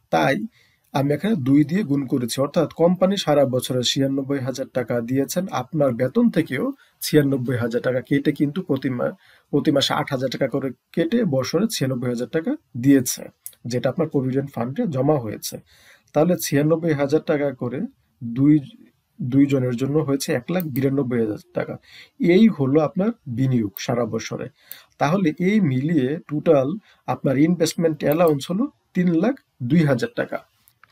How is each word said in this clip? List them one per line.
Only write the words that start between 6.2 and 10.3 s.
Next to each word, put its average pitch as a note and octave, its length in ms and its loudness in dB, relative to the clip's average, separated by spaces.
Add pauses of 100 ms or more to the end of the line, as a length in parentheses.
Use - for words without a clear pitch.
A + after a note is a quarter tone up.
থেকেও E3 420 -2 (280)
ছিয়ানব্বই C3+ 560 2
হাজার A#2 240 -2
টাকা B2+ 200 -2
কেটে C#3 320 0
কিন্তু D3 300 -2
প্রতি C3+ 280 -2
মা-, C3 220 -4 (380)
প্রতি D3 200 0
মাসে C3+ 240 0
আট D3 160 -2
হাজার C3 200 -4